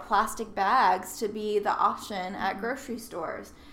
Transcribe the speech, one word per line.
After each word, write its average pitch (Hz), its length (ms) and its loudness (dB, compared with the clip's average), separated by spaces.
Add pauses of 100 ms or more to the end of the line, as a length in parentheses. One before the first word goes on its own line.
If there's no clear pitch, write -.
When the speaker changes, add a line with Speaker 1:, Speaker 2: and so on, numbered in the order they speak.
Speaker 1:
plastic 214 480 0
bags 196 640 4
to 214 100 0
be 214 300 0
the 202 180 2
option 196 600 0
at 190 160 0
Speaker 2:
Mm-hmm. 196 80 -8
Speaker 1:
grocery 240 380 -4
stores. - 540 -8 (200)